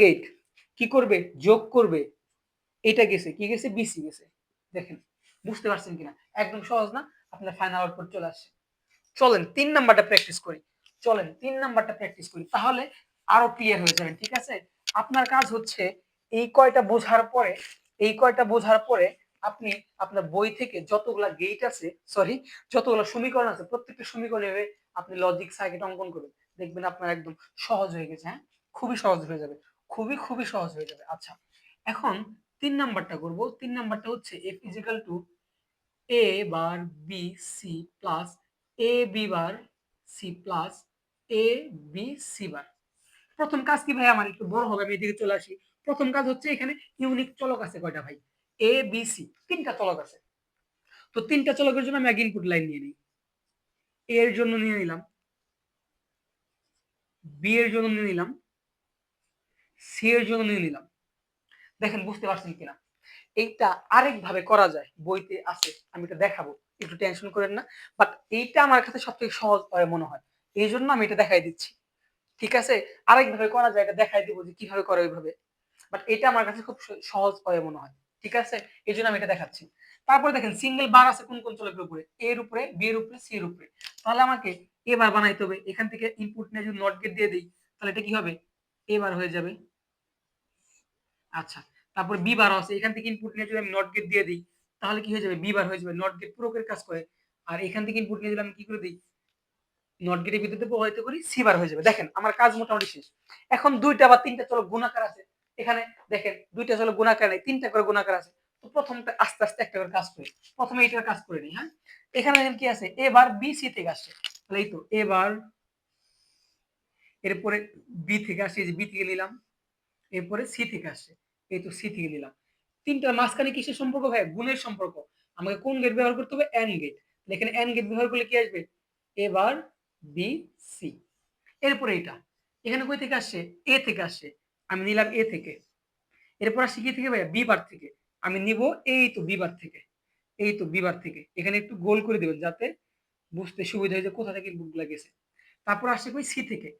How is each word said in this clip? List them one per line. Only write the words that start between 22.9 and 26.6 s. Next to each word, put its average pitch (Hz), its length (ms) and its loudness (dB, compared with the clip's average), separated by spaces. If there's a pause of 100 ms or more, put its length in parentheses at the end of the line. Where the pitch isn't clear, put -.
সমীকরণ 247 420 0
আছে, 180 160 -12
প্রত্যেকটা 240 400 -10
সমীকরণে 226 380 -4 (520)
আপনি 185 140 -12 (100)
লজিক 180 340 0
সার্কিট 180 300 -6
অঙ্কন 185 260 -10
করবেন। 143 180 -16 (280)